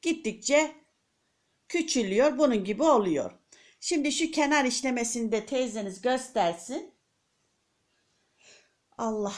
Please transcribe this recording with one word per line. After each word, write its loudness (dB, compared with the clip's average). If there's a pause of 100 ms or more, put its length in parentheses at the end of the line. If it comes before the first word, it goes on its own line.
gittikçe 0 (920)
küçülüyor, 2
bunun 2
gibi -2
oluyor. 4 (480)
Şimdi 0
şu -2
kenar 2
işlemesini -2
de -2
teyzeniz -4
göstersin. -2 (2000)
Allah -4